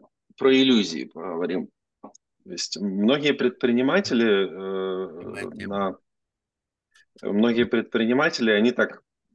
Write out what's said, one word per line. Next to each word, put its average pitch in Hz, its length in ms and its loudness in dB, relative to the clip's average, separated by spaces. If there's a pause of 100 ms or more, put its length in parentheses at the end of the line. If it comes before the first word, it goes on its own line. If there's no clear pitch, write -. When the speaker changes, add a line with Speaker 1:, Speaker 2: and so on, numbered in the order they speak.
(380)
Speaker 1:
про 131 160 4
иллюзии 107 580 2
поговорим. 85 560 -6 (760)
То 92 80 -18
есть - 280 -8
многие 110 540 0
предприниматели, 127 920 0
э, 95 840 -2 (100)
Speaker 2:
Понимаю 92 300 -12 (100)
тему. 98 140 -8
Speaker 1:
на, 98 260 -4 (1200)
многие 113 440 2
предприниматели, 120 840 0
они 110 200 4
так, - 300 -4 (320)